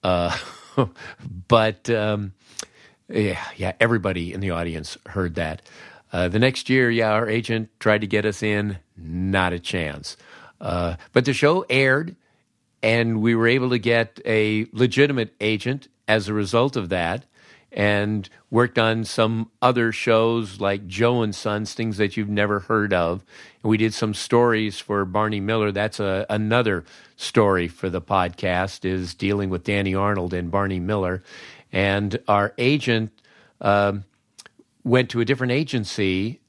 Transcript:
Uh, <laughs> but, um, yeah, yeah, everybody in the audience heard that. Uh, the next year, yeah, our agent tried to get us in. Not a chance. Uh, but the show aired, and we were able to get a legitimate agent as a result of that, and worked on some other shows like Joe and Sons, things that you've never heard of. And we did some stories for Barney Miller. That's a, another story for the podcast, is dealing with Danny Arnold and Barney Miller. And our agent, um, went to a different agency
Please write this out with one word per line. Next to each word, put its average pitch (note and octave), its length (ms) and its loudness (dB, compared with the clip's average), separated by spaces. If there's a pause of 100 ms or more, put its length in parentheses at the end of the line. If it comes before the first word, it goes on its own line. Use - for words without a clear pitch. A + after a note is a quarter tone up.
Uh, F2 320 0 (400)
<laughs> B2+ 140 2 (600)
but, A2 420 2
um, G#2+ 420 0 (800)
yeah, G2 340 -2 (140)
yeah, F#2+ 200 -4
everybody F#2+ 540 0
in F#2+ 80 -8
the G2 120 -4
audience E2+ 520 -6
heard F2+ 300 -4
that. D#2+ 260 -6 (500)
Uh, F2+ 180 0
the F#2 100 0
next B2+ 320 0
year, B2+ 200 4
yeah, A2+ 200 2
our G#2+ 180 2
agent A2 400 -2 (100)
tried G#2+ 220 4
to G#2+ 60 -4
get G#2 180 0
us G#2 180 -2
in. G#2 360 -2 (180)
Not F2+ 560 0
a F2 60 -4
chance. D2+ 580 -6 (460)
Uh, F2 340 -2 (160)
but A#2+ 140 4
the C3+ 80 2
show D#3+ 340 2
aired, C3+ 480 2 (680)
and A2+ 380 2
we A#2 140 4
were A2+ 140 2
able B2+ 200 2
to B2 100 0
get A#2 460 0
a G#2+ 480 2
legitimate B2+ 680 2
agent A2 460 -2 (200)
as G#2+ 180 2
a G#2+ 60 -4
result A2+ 420 0
of G2 140 -4
that, F2+ 380 -2 (460)
and G#2 560 0 (220)
worked A#2 280 2
on A2+ 260 0
some A2+ 460 -2 (120)
other A#2+ 300 2
shows A2+ 680 0
like G2 260 -2
Joe A#2 360 2
and G#2 120 -2
Sons, G#2+ 380 -4
things A2+ 260 -4
that G#2 180 0
you've G#2 120 -4
never G#2 320 0
heard G#2 320 0
of. F2 320 0 (380)
And A2 80 0
we A2 60 6
did A2 180 0
some A2 180 -2
stories A2 680 2
for G2+ 240 -2
Barney G#2 360 -2
Miller. G#2 300 0
That's G2+ 300 -4
a, G2 280 -2
another G#2+ 560 0 (320)
story F#2+ 520 2
for F#2 200 -8
the F2 140 -4
podcast, F#2 840 -2
is F#2 300 -4
dealing G2 360 -2
with F2+ 140 -4
Danny G2+ 300 0
Arnold F#2+ 400 0
and F2 160 -4
Barney G2 300 0
Miller. F#2 420 -2 (500)
And G2+ 540 0
our G2+ 320 2
agent, B2 540 0 (480)
um, G2+ 440 2 (800)
went B2 280 2
to A#2+ 100 -2
a A#2+ 40 2
different B2+ 280 0
agency G#2+ 960 -2